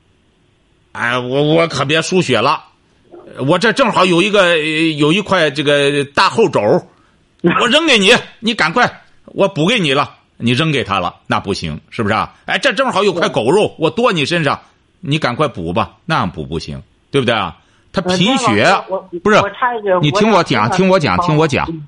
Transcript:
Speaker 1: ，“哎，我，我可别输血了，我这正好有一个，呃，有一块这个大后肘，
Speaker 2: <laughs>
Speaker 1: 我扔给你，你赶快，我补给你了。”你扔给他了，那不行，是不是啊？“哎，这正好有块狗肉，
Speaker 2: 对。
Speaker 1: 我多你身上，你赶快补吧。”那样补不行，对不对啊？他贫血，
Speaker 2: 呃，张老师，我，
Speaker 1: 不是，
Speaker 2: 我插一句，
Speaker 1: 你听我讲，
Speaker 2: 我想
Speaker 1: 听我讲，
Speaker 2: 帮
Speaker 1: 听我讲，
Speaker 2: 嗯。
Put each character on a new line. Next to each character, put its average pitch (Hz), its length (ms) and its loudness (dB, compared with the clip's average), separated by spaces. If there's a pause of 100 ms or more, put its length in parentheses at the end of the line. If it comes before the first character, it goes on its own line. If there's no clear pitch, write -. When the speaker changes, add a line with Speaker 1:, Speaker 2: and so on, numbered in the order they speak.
(920)
Speaker 1:
，“哎， 117 240 -2
我， 127 260 -2
我 160 240 2
可 143 160 -4
别 151 180 0
输 185 200 0
血 123 180 0
了， 143 240 0 (840)
我 170 100 2
这 208 160 2
正 226 180 2
好 175 140 2
有 175 160 2
一 208 80 0
个， 202 120 2
呃， 175 160 4
有 156 540 0
一 190 80 2
块 180 300 0
这 143 140 -6
个 143 400 2 (100)
大 196 160 2
后 214 200 2
肘， 120 120 0
Speaker 2:
<laughs> - 800 -4 (200)
Speaker 1:
我 233 60 0
扔 302 200 2
给 262 100 4
你， 196 140 4 (280)
你 233 140 -2
赶 226 180 -2
快， 240 300 -2 (240)
我 - 220 -2
补 160 200 -2
给 240 120 0
你 151 140 0
了。” 139 180 -2 (260)
你 113 140 -2
扔 160 180 0
给 135 140 -2
他 95 160 -2
了， 87 160 -4 (120)
那 110 120 -2
不 98 140 -6
行， 78 260 -8 (100)
是 - 140 -6
不 101 60 -2
是 107 40 0
啊 101 220 -4 (100)
？“哎， 185 120 -4
这 247 160 0
正 247 180 -2
好 202 140 0
有 190 80 0
块 - 160 -2
狗 131 200 -2
肉， 180 180 2
Speaker 2:
对。 - 100 -8
Speaker 1:
我 160 120 0
多 233 220 0
你 156 140 -2
身 170 180 -2
上， 131 160 -2 (400)
你 147 180 -4
赶 131 160 -2
快 147 140 -2
补 85 240 -6
吧。” 101 220 -2 (120)
那 160 100 -2
样 117 140 -2
补 78 160 -10
不 78 140 -6
行， 71 240 -14 (260)
对 139 120 0
不 123 40 -2
对 117 80 2
啊？ 101 220 -2 (400)
他 196 60 -2
贫 185 360 0
血， 214 260 2
Speaker 2:
呃， 165 80 4
张 - 20 4
老 - 80 0
师， - 80 -10
我， 185 340 -8
Speaker 1:
不 208 80 2
是， 208 60 6
Speaker 2:
我 196 140 2
插 247 220 -2
一 226 80 -6
句， 202 60 -4 (140)
Speaker 1:
你 151 100 2
听 208 180 2
我 226 140 4
讲， 110 220 0
Speaker 2:
我 120 40 0
想 185 80 -2
Speaker 1:
听 185 120 2
我 190 100 4
讲， 131 180 0
Speaker 2:
帮 175 100 0
Speaker 1:
听 156 100 2
我 160 100 4
讲， 156 220 0
Speaker 2:
嗯。 156 180 -10